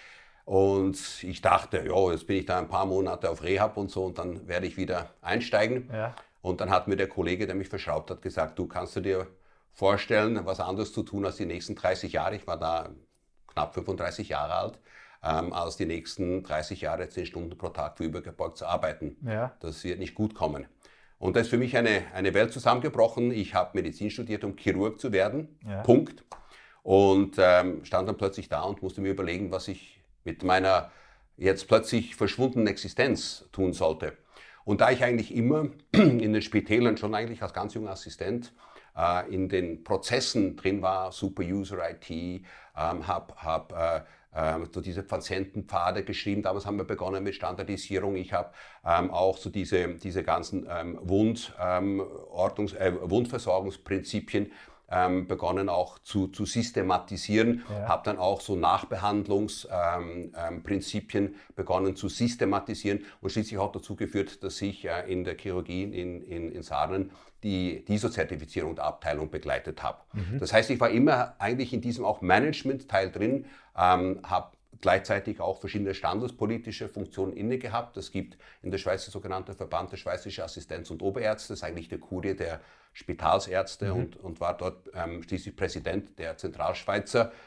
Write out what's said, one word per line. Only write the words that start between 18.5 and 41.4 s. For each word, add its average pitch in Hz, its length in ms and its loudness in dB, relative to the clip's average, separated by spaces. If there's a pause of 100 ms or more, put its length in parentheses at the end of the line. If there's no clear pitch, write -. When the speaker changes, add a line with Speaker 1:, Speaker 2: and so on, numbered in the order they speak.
Speaker 1:
zu 82 100 -8
arbeiten. 78 580 -4
Speaker 2:
Ja. 117 340 -4
Speaker 1:
Das 78 240 -10
wird 87 140 -4
nicht 92 160 -8
gut 107 220 -2
kommen. 73 320 -4 (500)
Und 92 180 0
da 117 40 6
ist 117 100 4
für 120 80 2
mich 127 180 2
eine, 110 280 4 (100)
eine 95 220 2
Welt 113 180 4
zusammengebrochen. 120 800 2
Ich 107 240 -2
habe 90 180 2
Medizin 95 380 -2
studiert, 104 320 -6
um 101 120 -4
Chirurg 98 440 2
zu 127 120 -4
werden. 107 460 2 (100)
Speaker 2:
Ja. 101 140 -6
Speaker 1:
Punkt. - 420 6 (600)
Und, 98 560 8
ähm, 90 460 6
stand 92 220 0
dann 104 100 -2
plötzlich - 320 -2
da 76 120 -2
und 98 220 -4
musste 95 180 -6
mir 98 80 0
überlegen, 92 420 -2
was 92 160 -4
ich - 320 -12 (260)
mit 85 180 -8
meiner 92 480 4 (460)
jetzt 92 300 2
plötzlich - 480 4
verschwundenen 120 520 2
Existenz - 840 -2
tun 92 220 0
sollte. 80 400 0 (520)
Und 104 160 4
da 113 100 8
ich 127 120 2
eigentlich 120 300 2
immer 143 340 4 (120)
<clears throat> - 140 -20
in 120 400 8
den 107 80 4
Spitälern 110 560 4
schon 104 180 -2
eigentlich 113 260 -4
als 98 120 -8
ganz 101 220 -4
junger 107 160 -6
Assistent, 101 600 -6 (460)
äh, 87 360 0
in 92 140 0
den 90 360 -2
Prozessen - 720 0
drin 95 260 0
war, 92 300 0
Super 98 320 -4